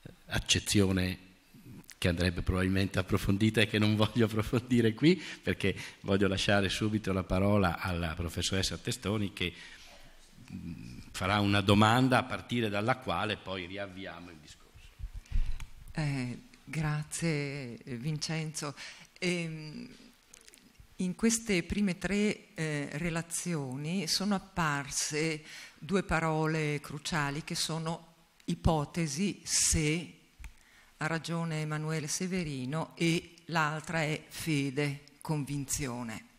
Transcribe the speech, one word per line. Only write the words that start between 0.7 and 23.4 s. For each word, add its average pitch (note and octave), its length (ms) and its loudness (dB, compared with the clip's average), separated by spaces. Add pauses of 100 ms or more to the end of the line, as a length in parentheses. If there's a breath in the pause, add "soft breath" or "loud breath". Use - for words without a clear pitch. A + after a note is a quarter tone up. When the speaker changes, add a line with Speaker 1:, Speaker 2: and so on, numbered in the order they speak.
Speaker 1:
che - 100 0
andrebbe F2 340 2
probabilmente F#2+ 580 2
approfondita G#2+ 600 2
e G#2 80 6
che G#2+ 120 2
non G#2+ 180 4
voglio G#2+ 300 4
approfondire A2 680 2
qui, E3+ 280 4 (200 loud breath)
perché F#2+ 340 0 (260 loud breath)
voglio G2 280 4
lasciare G2 400 4
subito G#2+ 420 0
la F#2 120 0
parola G2 560 4
alla E2+ 340 -2
professoressa F2 640 -2
Testoni G#2 560 -4
che, F2 200 -4 (960 loud breath)
mm, E2 420 -12 (200)
farà G2 260 2
una G2+ 220 4
domanda A2 560 6
a G#2 60 2
partire G#2+ 460 -2
dalla A2 280 0
quale G2 400 -2
poi F#2 300 -8
riavviamo F#2 640 -12
il D#2+ 60 -18
discorso. - 500 -20 (1040 loud breath)
Speaker 2:
Eh, C#3 480 -2 (240)
grazie, D3 1120 -4
eh, - 200 -8
Vincenzo. D#3 800 -4 (440 loud breath)
Ehm, D#3+ 680 -4 (1120)
in F3+ 180 -2
queste A3 480 2
prime F#3 360 0
tre, G3+ 560 0
eh, D3+ 380 -2
relazioni D#3+ 1120 -2